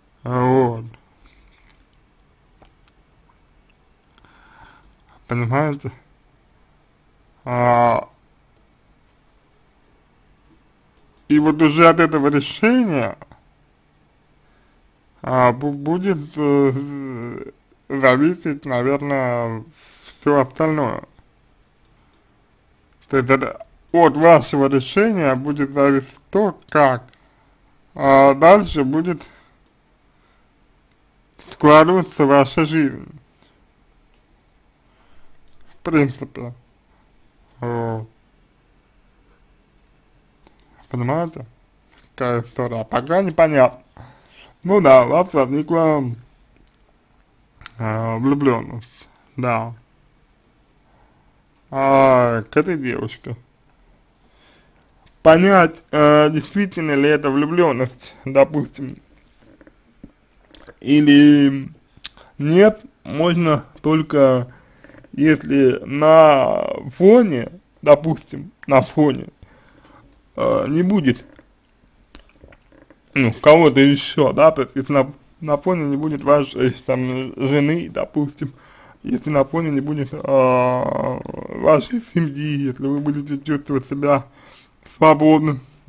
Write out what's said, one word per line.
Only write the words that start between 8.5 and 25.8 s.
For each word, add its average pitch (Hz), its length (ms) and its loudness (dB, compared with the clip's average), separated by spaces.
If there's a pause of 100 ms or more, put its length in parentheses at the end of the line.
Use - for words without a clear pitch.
и 147 120 2
вот 151 220 0
уже 160 280 4
от 165 100 2
этого 156 300 0
решения, 151 880 -2 (2000)
а, 127 300 0
бу-, 143 220 -6
будет, 156 640 -6
э, 139 1120 -4 (380)
зависеть, 143 760 0
наверное, 123 1000 -4 (560)
все 147 180 0
остальное. 143 640 -4 (2000)
То 135 80 -2
есть 127 120 -2
это 135 360 -2 (260)
от 156 260 4
вашего 147 500 4
решения 143 680 -2
будет 143 360 -6
зависеть 139 480 0 (120)